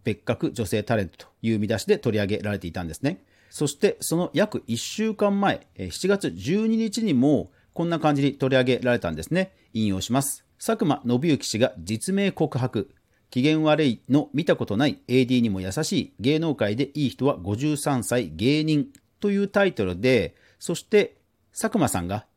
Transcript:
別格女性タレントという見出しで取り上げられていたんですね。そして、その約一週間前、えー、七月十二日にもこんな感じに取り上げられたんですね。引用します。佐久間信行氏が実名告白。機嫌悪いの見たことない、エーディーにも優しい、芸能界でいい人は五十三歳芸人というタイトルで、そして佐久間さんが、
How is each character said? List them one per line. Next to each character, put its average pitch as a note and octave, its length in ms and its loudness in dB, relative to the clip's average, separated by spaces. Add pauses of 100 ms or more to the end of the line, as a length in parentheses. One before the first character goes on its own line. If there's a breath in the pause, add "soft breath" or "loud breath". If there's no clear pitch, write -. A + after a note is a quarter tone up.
別 G#2+ 200 -4
格 B2+ 280 -2
女 A2+ 160 -4
性 G#2+ 160 0
タ A#2 140 0
レ G#2 60 0
ン E2 60 -8
ト - 80 -20
と - 100 -20 (140)
い A2+ 120 0
う G#2+ 60 0
見 G#2+ 80 -2
出 G#2+ 120 -2
し - 60 -10
で G3+ 120 4
取 G#2+ 200 0
り G#2 40 0
上 G2+ 60 -2
げ G#2 120 -2
ら G#2 120 -6
れ G2+ 80 -4
て F2 80 -10
い D#2+ 60 -10
た F#2 100 -8
ん E2+ 40 -8
で D#2 60 -10
す - 80 -16
ね。 D#3+ 220 -4 (260 soft breath)
そ - 160 -4
し C#3 80 -2
て、 - 280 0
そ - 160 -2
の F3 160 0
約 G3+ 340 0
一 A#2 100 -2
週 G#3+ 380 -4
間 G3+ 240 0
前、 F#3+ 260 -2 (100)
え F#2 100 -8
ー、 F2+ 60 -8
七 - 180 -6
月 G3 220 0
十 D#3 360 -2
二 A3 100 2
日 A3 260 -2
に G#3 100 2
も B2 360 4 (240 soft breath)
こ E3+ 120 -4
ん E3+ 40 -2
な E3 100 -2
感 D3+ 160 2
じ C#3 60 0
に C#3+ 140 2
取 C3 180 0
り C3 40 6
上 C3 60 4
げ B2 160 2
ら B2 120 0
れ A#2+ 80 2
た F2+ 100 -4
ん D#2 60 -4
で D#2 80 -6
す - 100 -6
ね。 F#3 200 -2 (200 soft breath)
引 A2 140 0
用 F#2+ 140 0
し - 100 -6
ま C3 100 2
す。 - 240 -6 (180)
佐 A3+ 140 0
久 - 100 0
間 C#3+ 200 0
信 B2 140 2 (100)
行 C3+ 120 0
氏 - 160 -4
が A#2+ 200 2
実 A2 340 -4
名 G3 180 0
告 D#3 260 -2
白。 A#2+ 340 -4 (400)
機 B2 100 0
嫌 D#3 200 4
悪 D3+ 240 4
い A#2 240 0
の C#3+ 240 2
見 D#3 120 0
た F3 100 4
こ A#2+ 120 -4
と G2+ 100 -2
な C3+ 80 2
い、 A#2 220 -2
エ B2+ 140 4
ー B2+ 40 4
デ B2+ 100 2
ィ - 40 6
ー - 20 4
に A#2 80 2
も F#2+ 120 -4
優 F#2 100 -4
し D3+ 220 -4
い、 C#3+ 260 -2
芸 C#3 180 2
能 D#3+ 160 0
界 G#2+ 220 0
で C3+ 180 -2
い D3 140 0
い - 20 0
人 B2+ 160 -4
は C#3 120 2
五 F#2 180 -4
十 D3 220 -2
三 C#3 260 -2
歳 A#2+ 320 -2
芸 C#3 280 2
人 D3+ 260 0 (300)
と G#3 120 0
い G3 60 0
う G3+ 100 0
タ G3 180 2
イ F#3 80 0
ト G#2 120 -2
ル F2+ 140 -4
で、 A#2 360 2 (240 soft breath)
そ - 160 -6
し - 80 -10
て - 340 2 (340)
佐 - 220 -6
久 A3+ 60 2
間 C#3+ 80 4
さ G2 140 -2
ん E2+ 60 -4
が、 G2+ 300 -6